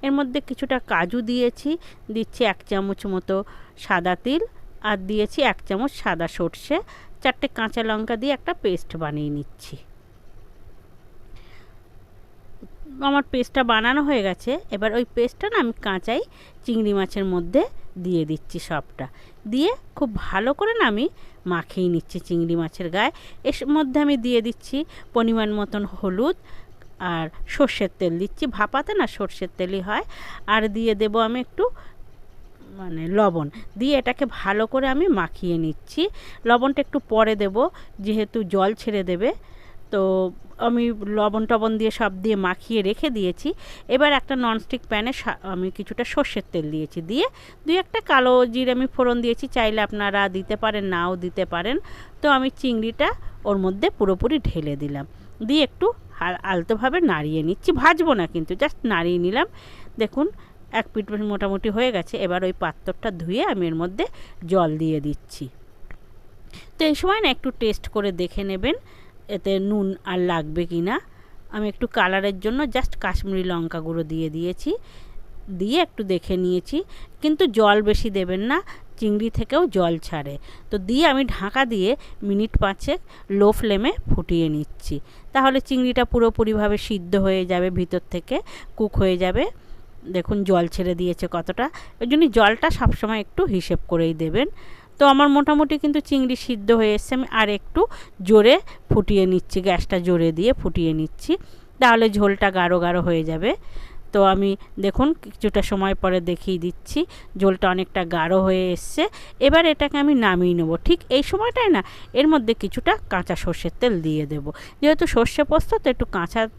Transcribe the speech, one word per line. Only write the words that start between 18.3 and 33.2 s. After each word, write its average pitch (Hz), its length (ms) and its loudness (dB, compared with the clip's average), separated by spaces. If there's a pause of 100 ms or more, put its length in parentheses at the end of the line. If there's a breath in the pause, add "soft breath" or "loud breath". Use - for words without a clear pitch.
সবটা, 139 360 -6 (460 soft breath)
দিয়ে 294 200 2 (260)
খুব 269 120 0 (180)
ভালো 214 320 0
করে 440 200 0
না 359 120 4
আমি 285 140 0 (480 soft breath)
মাখিয়ে 180 400 -2
নিচ্ছি 165 240 -4 (100)
চিংড়ি 170 340 0
মাছের 165 340 -6
গায়ে। 233 160 2 (380 loud breath)
এর 294 60 -2 (200)
মধ্যে 294 300 0
আমি 285 100 2 (100)
দিয়ে 247 220 2
দিচ্ছি - 300 -8 (380 loud breath)
পরিমাণ 226 340 2 (100)
মতন 208 240 -4 (140)
হলুদ, 208 380 0 (800 soft breath)
আর 165 120 -2 (300 loud breath)
সর্ষের 226 440 0
তেল 175 220 0
দিচ্ছি, 202 220 -6 (140)
ভাপাতে 269 420 -2
না 262 60 4 (120)
সর্ষের 185 400 -6
তেলই 190 300 -4
হয়। 247 180 -2 (480 loud breath)
আর 220 80 4 (140)
দিয়ে 226 260 0
দেব 214 120 0 (140)
আমি 240 180 -2
একটু - 180 -4 (1160 loud breath)
মানে 165 240 -8 (140)
লবণ, 170 300 4 (320 loud breath)